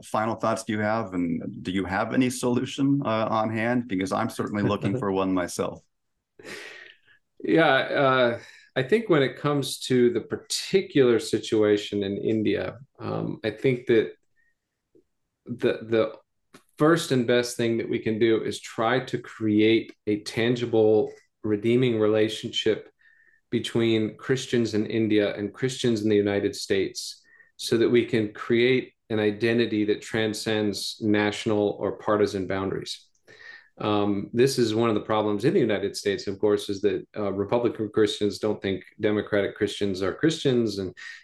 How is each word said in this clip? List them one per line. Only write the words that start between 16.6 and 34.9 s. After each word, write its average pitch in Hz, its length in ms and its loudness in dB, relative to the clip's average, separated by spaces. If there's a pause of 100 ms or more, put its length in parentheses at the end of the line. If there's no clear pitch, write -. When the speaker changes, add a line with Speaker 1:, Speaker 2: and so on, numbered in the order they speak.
Speaker 2:
first 165 340 4
and 123 140 2
best 120 300 2
thing 117 220 0
that 107 100 -4
we 120 100 0
can 110 200 -2
do 110 240 4
is - 180 -6
try 120 400 0
to 131 180 -6
create 110 760 2 (120)
a 104 140 0
tangible, 113 920 2 (300)
redeeming 117 560 0
relationship 107 920 0 (600)
between 113 680 0
Christians 120 580 -2
in 107 120 0
India 107 500 2
and 101 160 -6
Christians 123 500 -2
in 110 60 0
the 107 80 4
United 101 380 2
States, - 680 -4 (340)
so - 220 0
that 110 100 4
we 120 160 4
can 107 280 -2
create 123 600 0 (160)
an 110 120 -2
identity 107 640 2
that 101 180 0
transcends 107 960 -2
national 104 800 0
or 101 120 -2
partisan 101 540 0
boundaries. 92 600 -6 (720)
Um, 104 540 0
this 131 260 2
is 110 160 2
one 117 140 2
of 110 60 2